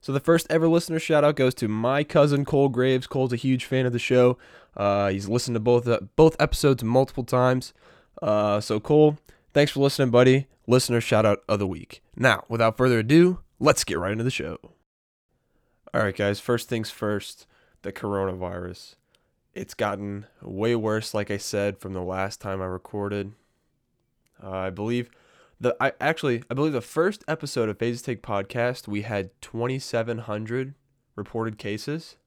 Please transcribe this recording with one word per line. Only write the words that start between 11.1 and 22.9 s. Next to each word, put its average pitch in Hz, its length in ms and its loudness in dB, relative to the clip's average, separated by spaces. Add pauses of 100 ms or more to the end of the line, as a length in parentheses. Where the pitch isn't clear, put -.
of 104 100 2
the 101 80 -2
week. - 360 -10 (140)
Now, 120 340 2
without 113 260 0
further 127 220 2
ado, 165 420 4 (180)
let's - 240 2
get - 160 -4
right 92 140 -2
into 113 120 -4
the 127 60 0
show. - 280 -8 (1400)
All 107 80 2
right, 98 120 -2
guys, 101 240 -2
first 120 300 -4
things 113 220 -4
first, - 560 -6 (340)
the 98 120 -10
coronavirus. 92 1040 -8 (580)
It's - 180 -12
gotten 101 540 -6 (160)
way 113 340 -2
worse, 110 380 -2
like 104 160 -4
I 101 80 -4
said, 101 400 -4
from 95 160 -12
the 92 80 -6
last 95 400 -6
time 95 180 -6
I 92 60 -6
recorded. 101 680 -8 (1080)